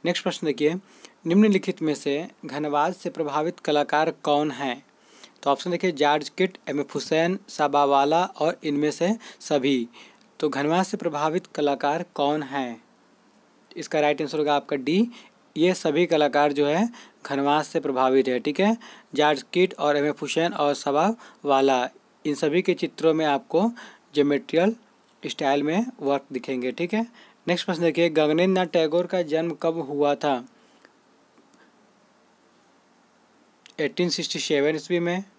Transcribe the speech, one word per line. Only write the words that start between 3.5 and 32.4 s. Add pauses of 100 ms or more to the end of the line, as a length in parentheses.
कलाकार (120)
कौन
हैं? (600)
तो
ऑप्शन
देखिए,
जॉर्ज
किट, (100)
एम
एफ
हुसैन, (100)
साबावाला
और
इनमें
से (260)
सभी। (520)
तो
घनवाद
से
प्रभावित
कलाकार (120)
कौन
हैं? (920)
इसका
राइट
आंसर
होगा
आपका
डी, (480)
ये
सभी
कलाकार
जो
है (380)
घनवाद
से
प्रभावित
है,
ठीक
है। (400)
जॉर्ज (100)
किट
और
एम
एफ
हुसैन
और
सबावाला, (380)
इन
सभी
के
चित्रों
में
आपको (460)
ज्योमेट्रिकल (480)
स्टाइल
में (160)
वर्क
दिखेंगे,
ठीक
है। (420)
नेक्स्ट
प्रश्न
देखिए,
गगनेंद्र
नाथ
टैगोर
का
जन्म
कब
हुआ
था? (3250)